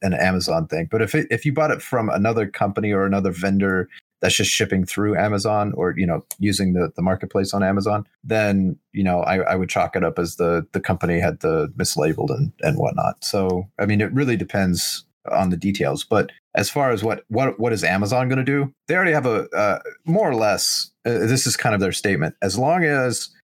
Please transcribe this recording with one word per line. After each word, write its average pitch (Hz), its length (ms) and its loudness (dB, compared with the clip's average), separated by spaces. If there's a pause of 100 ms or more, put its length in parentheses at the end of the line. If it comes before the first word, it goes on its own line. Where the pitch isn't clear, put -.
an 95 120 2
Amazon 85 520 0
thing. 82 240 -4
But 110 120 0
if - 120 0
it, 156 160 0
if 113 140 -2
you 147 80 0
bought 120 180 0
it - 120 -2
from 110 260 -2
another 110 380 0
company 104 460 -2
or 98 120 2
another 98 260 0
vendor 95 580 0 (320)
that's - 160 2
just 107 140 0
shipping 95 360 0
through 101 320 0
Amazon 104 580 0
or, 90 220 0
you 92 80 0
know, 82 180 -2 (140)
using 95 340 0
the, 90 240 0
the 87 60 -4
marketplace 95 500 -2
on 98 100 0
Amazon, 101 440 0 (160)
then, 101 560 0 (140)
you 101 100 -2
know, 90 180 2
I, 92 180 2
I 90 180 0
would 92 120 -2
chalk 85 280 -2
it 87 80 0
up 82 140 0
as 85 180 -4
the, 85 360 0
the 95 80 -4
company 87 380 0
had 85 220 0
the 80 360 0
mislabeled - 540 0
and, - 220 -2 (100)
and - 160 0
whatnot. - 440 -2
So, 92 460 -2 (100)
I 101 60 -2
mean, 107 160 2
it 104 140 0
really 127 220 2
depends 92 680 -2 (260)
on 92 200 2
the 87 80 0
details. 73 460 -2
But - 260 0 (240)
as 98 160 0
far 139 200 0
as 104 120 -2
what, 107 260 -2
what, 123 320 0
what 113 120 0
is 95 120 -2
Amazon 104 460 2
gonna 131 140 0
do? 139 280 0 (160)
They 160 60 0
already 185 180 2
have 143 140 2
a, 107 240 0
uh, 98 300 0 (260)
more 180 240 2
or 120 60 0
less, 104 540 0 (140)
uh, 120 140 0
this 120 280 2
is 110 100 -2
kind 113 180 0
of 98 80 0
their 92 100 2
statement. 80 480 0
As 95 160 -2
long 160 280 2
as 135 440 0 (180)